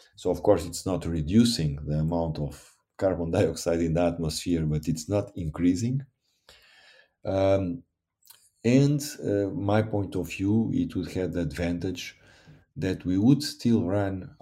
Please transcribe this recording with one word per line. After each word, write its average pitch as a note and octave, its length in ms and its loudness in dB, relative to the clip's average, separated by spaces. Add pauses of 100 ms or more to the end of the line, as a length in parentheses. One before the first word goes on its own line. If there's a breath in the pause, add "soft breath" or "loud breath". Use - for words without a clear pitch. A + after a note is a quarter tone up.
(160 soft breath)
So - 140 -2
of F2 120 -2
course F2 240 4
it's - 200 -10
not F2 200 -2
reducing E2 680 2 (100)
the D2+ 140 -2
amount E2 380 -2
of - 360 -8 (240)
carbon E2+ 320 0
<laughs> F2+ 80 2
dioxide E2+ 440 0
in E2 120 0
the E2+ 80 2
atmosphere, E2 640 -2
but D2+ 220 -2
it's D#2 200 -6
not G2+ 280 -2
increasing. F#2 680 0 (1200 soft breath)
Um, F#2+ 600 0 (800)
and, C#3 380 4 (220)
uh, G2+ 260 0
my G2+ 320 2
point G#2 340 -4
of E2+ 140 -2
view, G#2 440 0
it E2+ 220 -2
would D#2+ 160 -6
have F2+ 220 -2
the F2 80 -2
advantage E2+ 720 -4 (600 loud breath)
that F#2 300 -4
we F#2 120 0
would C#3 240 6
still A2+ 420 0
run F#2+ 580 -2